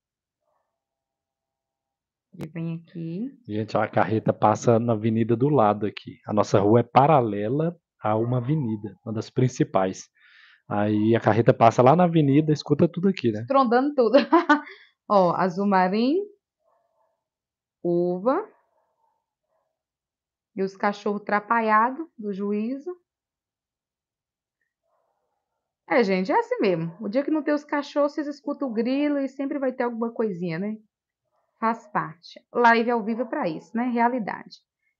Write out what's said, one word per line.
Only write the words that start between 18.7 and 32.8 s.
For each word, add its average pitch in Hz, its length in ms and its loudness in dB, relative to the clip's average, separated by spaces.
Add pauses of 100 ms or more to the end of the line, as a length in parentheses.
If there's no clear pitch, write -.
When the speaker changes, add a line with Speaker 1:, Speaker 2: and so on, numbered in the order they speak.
Speaker 1:
E 190 80 -4
os 190 140 -6
cachorros 208 460 -4
trapalhados 220 840 0 (100)
do 208 160 -8
juízo. 220 640 -6 (3000)
É, 277 160 2
gente, 190 260 -2
é 381 80 2
assim 466 220 -4
mesmo. 170 400 -2
O 208 80 -8
dia 262 160 -2
que 320 80 -2
não 311 100 -2
tem 294 100 -2
os 294 120 -2
cachorros, 285 480 -4
vocês 294 160 -8
escutam 285 400 -8
o 233 40 -8
grilo 277 460 -2
e 269 100 -4
sempre 277 300 -8
vai 262 140 -4
ter 254 100 -6
alguma 233 300 -6
coisinha, 180 440 -6
né? 208 200 -6 (840)
Faz 226 300 -4
parte. - 520 -10 (140)
Live 233 380 2